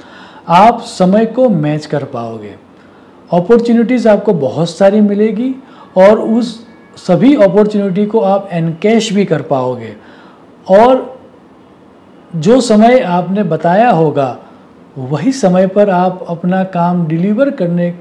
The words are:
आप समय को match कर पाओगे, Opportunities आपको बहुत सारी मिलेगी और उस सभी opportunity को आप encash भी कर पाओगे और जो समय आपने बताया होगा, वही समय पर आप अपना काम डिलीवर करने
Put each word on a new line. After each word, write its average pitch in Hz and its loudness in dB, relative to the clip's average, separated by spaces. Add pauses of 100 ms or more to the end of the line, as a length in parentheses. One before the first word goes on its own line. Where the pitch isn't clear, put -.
(480)
आप 208 4
समय 196 0
को 254 0
match 151 -2
कर 139 -6
पाओगे, 113 -12 (800)
Opportunities 233 2
आपको 208 2
बहुत 143 -4
सारी 202 2
मिलेगी 214 -2 (420)
और 202 6
उस 226 -4 (300)
सभी 185 2
opportunity 202 2
को 220 -2
आप 196 -2
encash 175 -2
भी 196 0
कर 151 -2
पाओगे 127 -6 (720)
और 240 2 (1160)
जो 202 4
समय 226 4
आपने 180 -2
बताया 175 0
होगा, 139 0 (600)
वही 147 -4
समय 190 2
पर 202 0
आप 180 -2
अपना 180 -4
काम 175 -2
डिलीवर 208 -2
करने 175 -4 (100)